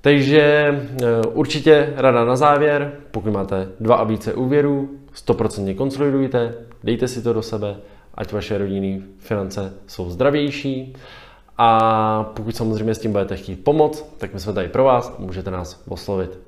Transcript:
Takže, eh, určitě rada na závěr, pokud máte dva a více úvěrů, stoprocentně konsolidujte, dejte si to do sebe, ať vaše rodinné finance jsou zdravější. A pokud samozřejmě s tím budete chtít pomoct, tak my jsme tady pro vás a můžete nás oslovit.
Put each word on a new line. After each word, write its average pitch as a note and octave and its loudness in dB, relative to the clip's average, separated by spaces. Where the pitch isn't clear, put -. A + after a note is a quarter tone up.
Takže, D3 4
eh, A#2 2
určitě D3+ 4
rada B2+ 4
na B2 2
závěr, C#3+ 4
pokud G#2+ -4
máte F#2+ -2
dva A2 4
a A2+ 2
více A2 -2
úvěrů, C#3 0
stoprocentně G2+ -2
konsolidujte, C3+ 0
dejte A#2 0
si A#2+ -8
to A#2 0
do A2 -2
sebe, G#2 -6
ať - -10
vaše G#2 -4
rodinné G2 -4
finance G2 -6
jsou F2+ -10
zdravější. C3+ -2
A A2 2
pokud A2 -8
samozřejmě A2 -2
s - -10
tím A2 -2
budete G2 -2
chtít F2+ -12
pomoct, D3+ 0
tak G2+ -10
my G2 -8
jsme G#2 -6
tady F#2 -2
pro C3 2
vás B2 2
a - -10
můžete F#2 -8
nás F2+ -10
oslovit. F#2+ -6